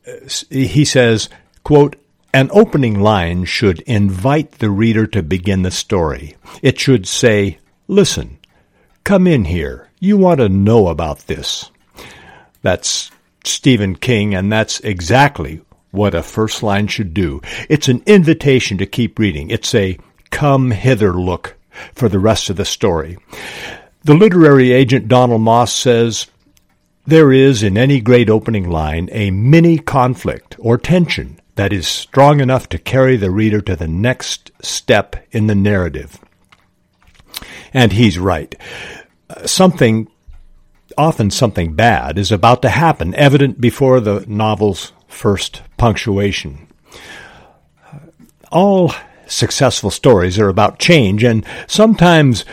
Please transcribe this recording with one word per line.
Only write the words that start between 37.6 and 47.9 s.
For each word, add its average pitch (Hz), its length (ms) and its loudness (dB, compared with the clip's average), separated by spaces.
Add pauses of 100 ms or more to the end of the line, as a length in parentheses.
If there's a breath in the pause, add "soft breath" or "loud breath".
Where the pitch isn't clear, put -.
And 120 180 4
he's 101 260 2
right. 90 380 -4 (880 loud breath)
Something, 117 600 0 (880)
often 143 340 0
something 90 420 -2
bad, 78 440 0
is 101 140 -2
about 113 300 2
to 127 80 0
happen, 120 460 0
evident 139 440 2
before 127 400 2
the 104 260 -2
novel's 107 680 -2 (140)
first - 540 -4 (140)
punctuation. 98 920 -4 (1800 loud breath)